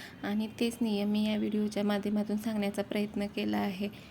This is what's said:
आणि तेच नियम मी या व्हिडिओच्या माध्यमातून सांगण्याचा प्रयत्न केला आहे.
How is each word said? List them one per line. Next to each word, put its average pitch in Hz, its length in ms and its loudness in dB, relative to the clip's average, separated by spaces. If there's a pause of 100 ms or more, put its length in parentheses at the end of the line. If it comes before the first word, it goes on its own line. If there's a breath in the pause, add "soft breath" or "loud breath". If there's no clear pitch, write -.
(240 loud breath)
आणि 214 240 0 (120)
तेच 233 220 2
नियम 208 280 2
मी 214 200 4
या 214 80 2
व्हिडिओच्या 208 460 0
माध्यमातून 208 540 2
सांगण्याचा 208 440 0
प्रयत्न 208 460 0
केला 208 300 -2
आहे. 202 300 0 (240 loud breath)